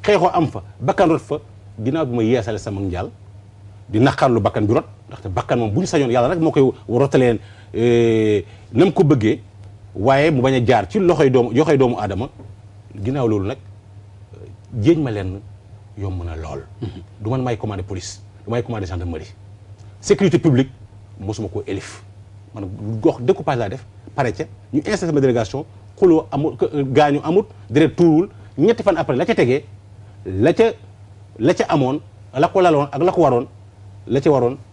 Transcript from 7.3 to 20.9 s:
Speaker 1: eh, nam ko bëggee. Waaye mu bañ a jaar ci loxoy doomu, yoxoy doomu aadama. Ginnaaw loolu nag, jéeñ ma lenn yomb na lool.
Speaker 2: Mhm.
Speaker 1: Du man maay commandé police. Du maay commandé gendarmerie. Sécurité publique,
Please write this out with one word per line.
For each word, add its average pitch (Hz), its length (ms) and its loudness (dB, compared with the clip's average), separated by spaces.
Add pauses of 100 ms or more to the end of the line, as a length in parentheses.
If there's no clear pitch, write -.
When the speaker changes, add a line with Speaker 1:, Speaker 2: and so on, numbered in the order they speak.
Speaker 1:
eh, 110 720 2 (280)
nam 165 200 4
ko 185 100 2
bëggee. 131 360 2 (560)
Waaye 135 360 2
mu 127 100 0
bañ 131 140 2
a 120 100 0
jaar 104 240 2
ci 214 100 -2
loxoy 165 300 4
doomu, 123 240 2
yoxoy 151 240 2
doomu 123 220 2
aadama. 101 300 -6 (760)
Ginnaaw 127 240 -2
loolu 101 200 0
nag, 120 100 -6 (1200)
jéeñ 156 220 2
ma 123 80 -6
lenn 98 280 -8 (580)
yomb 92 260 -10
na 82 120 -12
lool. 73 280 -14 (180)
Speaker 2:
Mhm. 92 200 -14 (180)
Speaker 1:
Du 104 100 -8
man 131 140 -4
maay 120 140 -4
commandé 101 260 -8
police. - 380 -12 (240)
Du - 60 -14
maay 120 120 -2
commandé 107 220 -8
gendarmerie. 87 480 -10 (680)
Sécurité 185 400 2
publique, 135 300 2 (500)